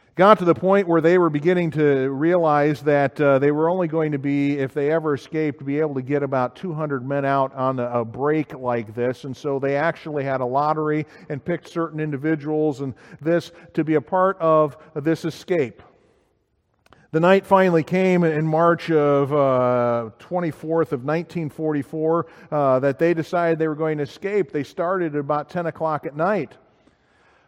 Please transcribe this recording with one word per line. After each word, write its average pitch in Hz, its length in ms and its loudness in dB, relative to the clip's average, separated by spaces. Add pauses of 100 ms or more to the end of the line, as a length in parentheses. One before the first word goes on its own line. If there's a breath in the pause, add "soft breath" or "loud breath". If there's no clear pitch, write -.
(140 soft breath)
Got 196 240 6
to 180 80 -2
the 165 80 6
point 190 340 2
where 165 140 2
they 170 160 4
were 170 100 4
beginning 160 440 0
to 143 360 2
realize 151 720 2
that, 143 400 0
uh, 139 180 4
they 143 120 4
were 151 180 0
only 180 200 0
going 156 240 -2
to 143 60 -4
be, 143 400 -2
if 135 140 -4
they 147 180 -2
ever 156 220 0
escaped, 147 540 -6
be 143 140 -2
able 151 160 -2
to 131 60 -4
get 143 200 -2
about 131 340 -2
two 185 160 -8
hundred 147 340 -6
men 139 200 -4
out 135 280 0
on 131 240 -2
a, 120 220 -2
a 117 60 -4
break 147 480 -4
like 120 400 -6
this. 123 300 -4
And 131 120 -12
so 139 220 -6
they 139 180 -2
actually 147 480 -4
had 135 160 -4
a 127 60 -4
lottery 151 600 -2 (220 loud breath)
and 139 160 -10
picked 175 240 -6
certain 156 320 -6
individuals 151 800 -2
and 135 140 -6 (260 loud breath)
this 165 320 0 (220 loud breath)
to 165 100 0
be 156 120 2
a 143 40 4
part 190 400 0
of 156 380 2 (160 loud breath)
this 156 320 -2
escape. 151 560 -4 (1300 soft breath)
The 160 100 0
night 190 260 4
finally 185 360 4
came 185 400 2
in 156 240 0
March 165 440 2
of, 143 420 2
uh, 123 880 2
twenty-fourth 165 720 -4
of 127 120 -6
nineteen 160 440 -4
forty-four, 156 800 -2 (240 loud breath)
uh, 135 300 2
that 139 180 0
they 170 160 2
decided 165 440 0
they 160 80 0
were 156 80 -4
going 156 220 -2
to 147 80 -4
escape. 196 480 -4
They 147 100 -4
started 175 520 -4
at 147 60 -2
about 147 280 -4
ten 175 160 -6
o'clock 156 400 -4
at 143 100 -10
night. 165 380 -2 (960 soft breath)